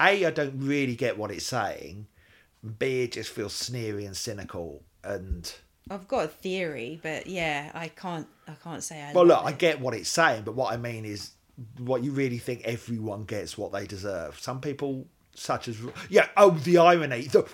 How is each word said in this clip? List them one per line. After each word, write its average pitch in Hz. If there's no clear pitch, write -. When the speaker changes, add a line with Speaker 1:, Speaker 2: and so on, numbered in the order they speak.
Speaker 1:
A, 196
I 160
don't 135
really 139
get 113
what 104
it's 87
saying. 98
B, 131
it 120
just 110
feels 101
sneery 107
and 95
cynical 92
and 95
Speaker 2:
I've 190
got 226
a -
theory, 160
but 156
yeah, 156
I 165
can't, 165
I 156
can't 165
say 156
I 147
Speaker 1:
Well, 175
Speaker 2:
love 147
Speaker 1:
look, -
I 151
Speaker 2:
it. 131
Speaker 1:
get 160
what 127
it's 98
saying, 139
but 110
what 120
I 120
mean 117
is, 104
what 123
you 143
really 135
think 120
everyone 110
gets 101
what 98
they 98
deserve. 95
Some 127
people, 139
such -
as, 113
yeah, 185
oh, 202
the 165
irony, 165
the, 160